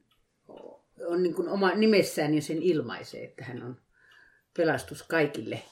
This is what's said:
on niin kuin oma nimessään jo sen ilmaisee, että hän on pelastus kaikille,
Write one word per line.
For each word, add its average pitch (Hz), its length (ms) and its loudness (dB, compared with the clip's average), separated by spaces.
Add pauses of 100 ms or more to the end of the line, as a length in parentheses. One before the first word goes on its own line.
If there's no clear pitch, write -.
(1000)
on 175 240 0
niin 165 120 0
kuin 180 140 -2
oma 196 260 2
nimessään 185 580 4
jo 147 80 2
sen 160 220 -4
ilmaisee, 135 600 -2
että 123 200 -16
hän 123 200 -10
on 123 140 -12 (800)
pelastus 151 460 0
kaikille, 147 580 -2 (100)